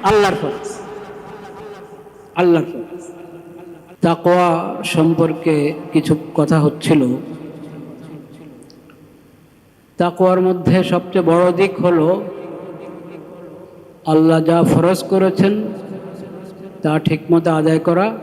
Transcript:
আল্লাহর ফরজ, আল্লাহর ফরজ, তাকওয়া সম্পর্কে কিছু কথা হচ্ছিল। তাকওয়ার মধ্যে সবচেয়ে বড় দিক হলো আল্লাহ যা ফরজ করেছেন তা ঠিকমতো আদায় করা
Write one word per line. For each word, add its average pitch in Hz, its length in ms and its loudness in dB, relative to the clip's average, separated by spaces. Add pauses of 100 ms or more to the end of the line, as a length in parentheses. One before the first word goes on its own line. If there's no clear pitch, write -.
আল্লাহর 202 320 4
ফরজ, - 440 -8 (1600)
আল্লাহর 170 300 4
ফরজ, 151 380 -12 (960)
তাকওয়া 175 840 2
সম্পর্কে 160 880 0 (200)
কিছু 156 240 4 (160)
কথা 156 260 4
হচ্ছিল। 147 480 2 (3000)
তাকওয়ার 185 440 2
মধ্যে 180 420 2
সবচেয়ে 180 420 0
বড় 175 260 4
দিক 190 300 0
হলো 175 420 2 (1800)
আল্লাহ 160 360 6
যা 165 220 4
ফরজ 180 400 2
করেছেন 196 600 2 (1160)
তা 156 180 0
ঠিকমতো 165 520 2
আদায় 160 280 2
করা 185 440 0